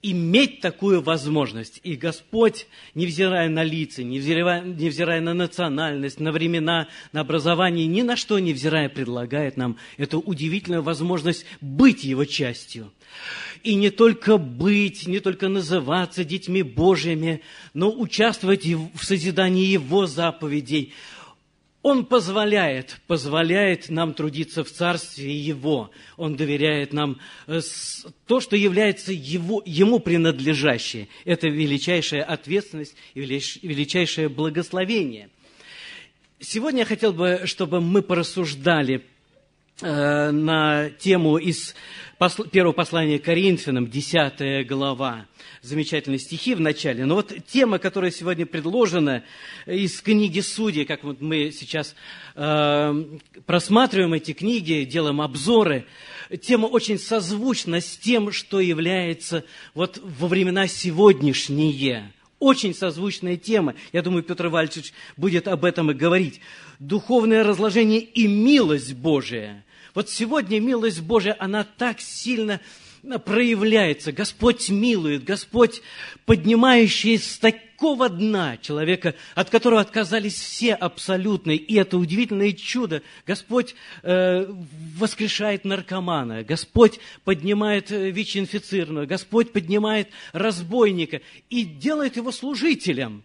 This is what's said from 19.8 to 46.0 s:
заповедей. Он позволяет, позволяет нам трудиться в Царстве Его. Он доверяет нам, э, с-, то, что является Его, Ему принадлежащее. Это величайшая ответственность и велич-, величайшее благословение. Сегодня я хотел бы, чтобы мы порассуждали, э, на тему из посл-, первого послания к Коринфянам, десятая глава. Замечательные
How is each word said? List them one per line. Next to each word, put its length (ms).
заповедей. 880
Он 220
позволяет, 1000
позволяет 840
нам 240
трудиться 520
в 60
Царстве 640
Его. 560
Он 180
доверяет 560
нам, 260
э, 160
с-, 420
то, 140
что 140
является 600
Его, 500
Ему 340
принадлежащее. 1080
Это 240
величайшая 720
ответственность 760
и 60
велич-, 420
величайшее 640
благословение. 1040
Сегодня 420
я 40
хотел 300
бы, 320
чтобы 340
мы 220
порассуждали, 1040
э, 520
на 580
тему 480
из 360
посл-, 280
первого 280
послания 440
к 60
Коринфянам, 640
десятая 760
глава. 600
Замечательные 560